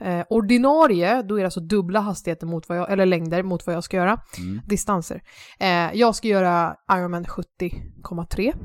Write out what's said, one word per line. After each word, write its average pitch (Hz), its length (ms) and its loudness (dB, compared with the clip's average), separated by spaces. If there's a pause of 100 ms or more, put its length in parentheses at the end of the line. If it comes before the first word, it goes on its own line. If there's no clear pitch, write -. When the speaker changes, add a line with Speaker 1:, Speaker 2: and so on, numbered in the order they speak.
Speaker 1:
eh, 175 300 -2
ordinarie, 247 920 4
då 202 120 -4
är 214 40 0
det 190 80 2
alltså 180 140 -6
dubbla 185 400 0
hastigheter 175 460 -6
mot 165 220 -6
vad 175 100 -4
jag, 180 140 -4
eller 190 140 4
längder 170 360 0
mot 185 240 -4
vad 170 100 -2
jag 170 80 -6
ska - 120 -6
göra. 190 240 2 (180)
Speaker 2:
Mm. 104 280 -6
Speaker 1:
Distanser. 202 560 -2 (380)
Eh, 190 80 0 (260)
jag 226 200 4
ska - 140 -4
göra 175 480 2 (160)
Ironman 175 320 0
sjuttio - 480 -8 (300)
komma 170 240 -8
tre 226 280 -2 (100)